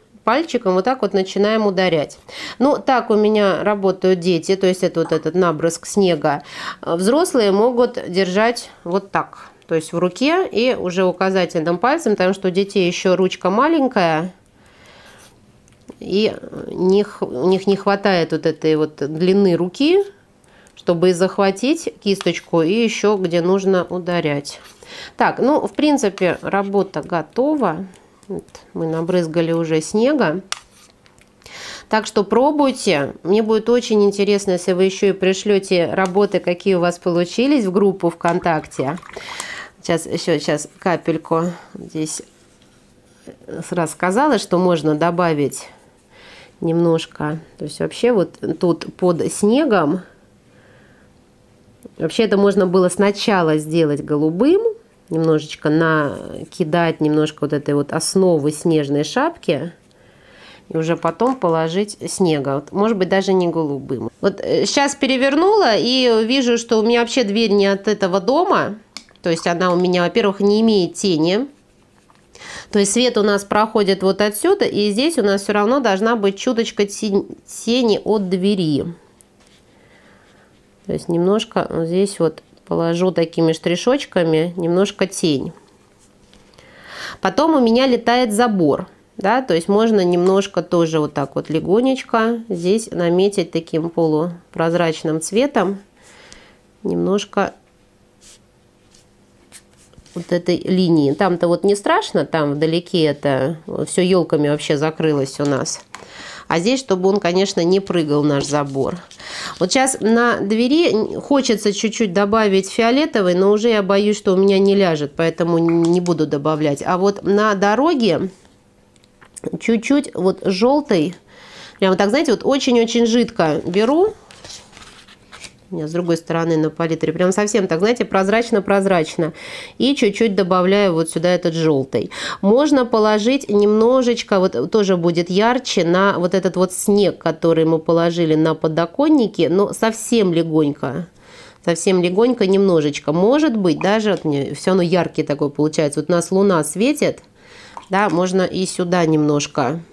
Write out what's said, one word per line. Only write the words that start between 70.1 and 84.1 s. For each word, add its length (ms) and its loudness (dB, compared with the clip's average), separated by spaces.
не 220 4
имеет 320 2
тени. 520 0
То 80 0
есть 140 2
свет 260 2
у 40 2
нас 220 0
проходит 580 0
вот 200 0
отсюда, 420 0
и 280 0
здесь 260 0
у 40 0
нас 200 0
всё 100 -4
равно 280 2
должна 360 0
быть 220 0
чуточка 480 -2
тень-, 420 -2
тени 560 0
от 280 -2
двери. 540 0
То 80 -6
есть 140 -8
немножко 600 -2
вот 180 -4
здесь 320 -2
вот 240 -2
положу 400 0
такими 400 0
штришочками, 1040 0